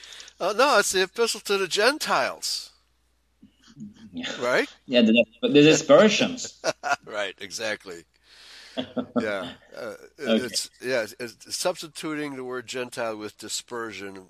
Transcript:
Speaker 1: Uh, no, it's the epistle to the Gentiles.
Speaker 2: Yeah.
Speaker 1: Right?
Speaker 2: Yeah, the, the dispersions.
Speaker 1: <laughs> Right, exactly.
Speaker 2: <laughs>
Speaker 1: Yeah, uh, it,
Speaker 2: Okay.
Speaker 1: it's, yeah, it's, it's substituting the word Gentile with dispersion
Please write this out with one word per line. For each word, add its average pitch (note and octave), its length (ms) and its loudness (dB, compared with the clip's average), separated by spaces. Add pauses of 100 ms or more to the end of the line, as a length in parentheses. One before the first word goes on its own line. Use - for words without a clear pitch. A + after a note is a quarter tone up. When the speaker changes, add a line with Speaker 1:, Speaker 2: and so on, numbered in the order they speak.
(420)
Speaker 1:
Uh, F#3 160 -2
no, C4 220 6
it's - 120 0
the F#3+ 120 2
epistle A3+ 380 -2
to G3+ 160 0
the F#3+ 120 -2
Gentiles. F3+ 1040 -2 (1400)
Speaker 2:
Yeah. E2+ 180 -10 (120)
Speaker 1:
Right? C#3 260 0 (180)
Speaker 2:
Yeah, B2 180 6
the, A2+ 200 6 (180)
the - 80 0 (120)
dispersions. D3 1000 6 (220)
Speaker 1:
<laughs> C#3 220 -2
Right, G#2 340 -6
exactly. G2 640 -10 (720)
Speaker 2:
<laughs> B3+ 100 -6 (340)
Speaker 1:
Yeah, G2+ 340 -6 (220)
uh, A2 180 -12 (260)
it, C#3 80 -8
Speaker 2:
Okay. A2+ 180 0
Speaker 1:
it's, - 240 -8 (140)
yeah, B2 180 -2
it's, G#2+ 180 -10
it's A2+ 380 -12
substituting D3+ 800 -8
the B2+ 80 -12
word B2 240 -10
Gentile B2 500 -6
with G#2 200 -12
dispersion G2 920 -12